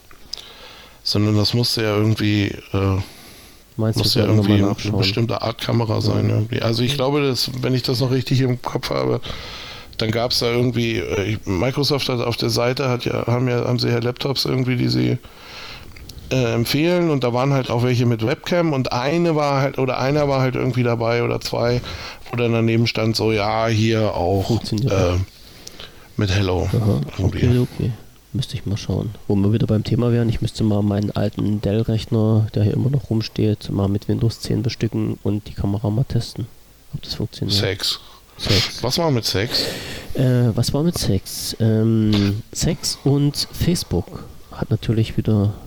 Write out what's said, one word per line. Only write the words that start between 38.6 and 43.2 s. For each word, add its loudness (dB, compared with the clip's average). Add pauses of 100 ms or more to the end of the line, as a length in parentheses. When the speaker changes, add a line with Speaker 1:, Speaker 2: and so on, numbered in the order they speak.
Speaker 1:
Was -2
war 2
mit 0
Sex? 0 (540)
Speaker 2:
Äh, 4
was 0
war 2
mit 2
Sex? -2
Ähm, 4 (100)
Sex -2
und 2